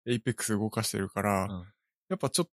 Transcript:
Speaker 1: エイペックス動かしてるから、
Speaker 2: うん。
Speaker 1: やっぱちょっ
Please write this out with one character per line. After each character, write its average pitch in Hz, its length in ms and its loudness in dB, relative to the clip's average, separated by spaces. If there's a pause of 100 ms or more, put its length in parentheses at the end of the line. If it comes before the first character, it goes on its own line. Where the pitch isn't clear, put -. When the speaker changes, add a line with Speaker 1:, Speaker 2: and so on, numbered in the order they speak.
Speaker 1:
エ 120 80 2
イ 117 60 0
ペ 131 100 -2
ッ 117 40 2
ク - 100 -6
ス 110 80 0
動 107 180 2
か 113 120 -2
し - 80 -2
て 104 80 -2
る 98 100 -2
か 101 140 -2
ら、 98 220 4
Speaker 2:
う - 20 -2
ん。 90 180 -6 (440)
Speaker 1:
や 185 80 -4
っ - 20 -4
ぱ 135 120 0
ち - 100 0
ょ 170 40 2
っ - 120 -12